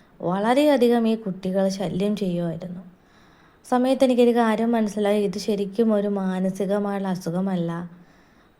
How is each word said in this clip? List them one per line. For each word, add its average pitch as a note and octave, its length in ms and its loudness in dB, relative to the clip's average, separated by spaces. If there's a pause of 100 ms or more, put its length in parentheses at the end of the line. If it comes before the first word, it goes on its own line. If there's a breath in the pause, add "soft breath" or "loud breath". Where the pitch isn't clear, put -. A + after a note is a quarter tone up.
(220 loud breath)
വളരെയധികം A#3+ 840 2
ഈ A3+ 80 2
കുട്ടികൾ F#3+ 540 -2
ശല്യം F#3+ 460 -2
ചെയ്യുമായിരുന്നു. F3 640 -4 (880 soft breath)
സമയത്ത് C4 340 2
എനിക്കൊരു A#3+ 280 4
കാര്യം A3+ 400 2
മനസ്സിലായി, G#3 520 0
ഇത് G3 140 -2
ശരിക്കും G3+ 560 0
ഒരു G3+ 140 2
മാനസികമായുള്ള G3 1000 -2
അസുഖമല്ല, F3 840 -4 (720 loud breath)